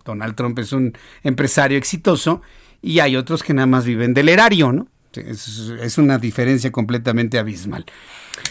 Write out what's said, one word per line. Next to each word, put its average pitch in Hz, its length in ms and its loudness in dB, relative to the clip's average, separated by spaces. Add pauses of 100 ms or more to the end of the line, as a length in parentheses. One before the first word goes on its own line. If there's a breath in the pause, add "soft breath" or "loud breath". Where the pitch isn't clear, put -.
Donald 110 320 -8
Trump 120 240 -4
es 113 140 -6
un 131 200 0 (300 loud breath)
empresario 139 540 2
exitoso 165 640 0 (400 soft breath)
y 165 180 0
hay 139 160 4
otros 143 280 -2
que 165 100 0
nada 131 120 2
más 127 200 4
viven 120 280 0
del 139 140 4
erario, 180 460 4
¿no? 190 140 -2 (260)
Es, 110 680 -12
es 120 200 -6
una 139 180 4
diferencia 120 540 0
completamente 120 680 -2
abismal. 104 480 -6 (640 loud breath)